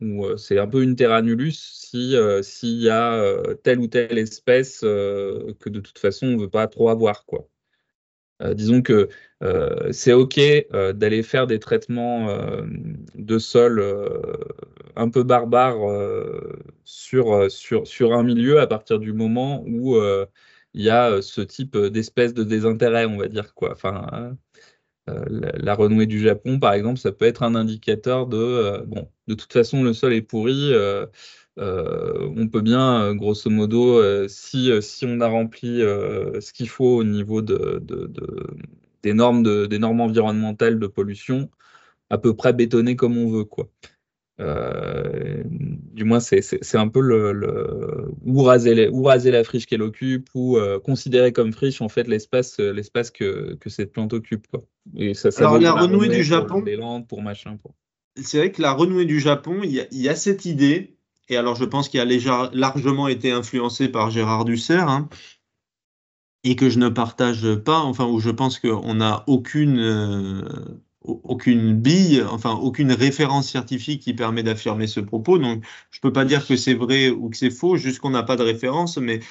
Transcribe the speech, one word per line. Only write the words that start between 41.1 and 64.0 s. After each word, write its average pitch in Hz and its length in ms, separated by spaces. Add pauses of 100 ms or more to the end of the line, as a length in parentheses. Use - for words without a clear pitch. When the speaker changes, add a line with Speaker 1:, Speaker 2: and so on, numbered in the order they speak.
Speaker 1:
à 120 80
peu 113 180
près 127 160
bétonner 120 460
comme 120 200
on 117 120
veut, 107 160
quoi. - 240 (720)
Euh, 52 1040
du - 580
moins, 117 160
c'est, 98 220
c'est, - 200
c'est - 160
un 110 120
peu 123 100
le, 110 320
le, - 800 (140)
ou 131 180
raser 120 320
les, 110 140
ou 127 140
raser 127 280
la 117 140
friche 120 200
qu'elle 110 160
occupe, 127 520
ou, 127 240
euh, 98 200
considérer 123 540
comme 113 220
friche, 135 280
en 113 60
fait, 120 220
l'espace, 120 500
euh, 101 140
l'espace 104 380
que, 98 500
que - 80
cette 101 240
plante 110 180
occupe, 113 360
quoi. - 180 (320)
Et 101 160
ça, 104 180
ça - 120
Speaker 2:
Alors, 107 100
Speaker 1:
vaut 113 60
Speaker 2:
la 165 100
Speaker 1:
pour 165 100
la 175 60
Speaker 2:
renouée 202 240
du - 60
Speaker 1:
renouée, - 20
pour 170 80
Speaker 2:
Japon, 165 400
Speaker 1:
les 208 100
Landes, 117 320
pour 104 140
machin, 104 340
pour - 200 (460)
Speaker 2:
c'est 147 180
vrai 156 120
que - 100
la 143 120
renouée 175 320
du 151 160
Japon, 156 420
il 175 80
y 131 80
a, - 120
il 131 100
y 131 80
a 160 60
cette 196 280
idée, 156 540 (300)
et 123 100
alors 120 180
je 120 100
pense 139 240
qu'il - 80
y 127 40
a 120 40
déjà 123 480
largement 139 540
été 127 240
influencé 120 560
par 113 240